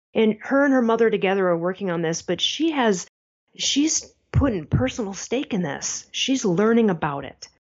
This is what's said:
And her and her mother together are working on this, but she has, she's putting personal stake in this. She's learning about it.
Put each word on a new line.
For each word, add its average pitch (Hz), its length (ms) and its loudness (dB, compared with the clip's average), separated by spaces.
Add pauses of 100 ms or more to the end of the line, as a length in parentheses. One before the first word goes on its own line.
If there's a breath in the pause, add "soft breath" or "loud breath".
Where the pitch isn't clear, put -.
(140)
And 214 260 2
her 277 240 2
and 277 100 4
her 262 80 4
mother 226 280 2
together 190 380 0
are 175 80 2
working 185 340 -4
on 170 120 -2
this, 160 200 -2
but 170 180 -4
she 320 320 -2
has, 226 340 0 (500)
she's - 560 -2 (200)
putting 208 340 0
personal 247 460 -2
stake 247 420 -6
in 185 80 0
this. 139 480 -8
She's - 340 -2
learning 214 460 4
about 147 340 -4
it. - 240 -18 (300)